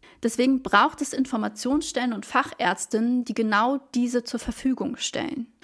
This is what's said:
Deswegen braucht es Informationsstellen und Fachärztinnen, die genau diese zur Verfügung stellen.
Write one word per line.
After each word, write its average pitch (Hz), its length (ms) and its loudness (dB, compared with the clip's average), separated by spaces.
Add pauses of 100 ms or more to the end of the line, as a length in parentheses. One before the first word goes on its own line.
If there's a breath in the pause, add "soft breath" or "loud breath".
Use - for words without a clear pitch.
(220 loud breath)
Deswegen 254 400 2
braucht 214 380 4
es 285 120 -6
Informationsstellen 247 1000 -2
und 202 140 -6
Fachärztinnen, 240 960 0
die 220 100 -4
genau 226 440 2 (160)
diese 240 300 2
zur - 160 -4
Verfügung - 560 -2
stellen. - 500 -4 (180)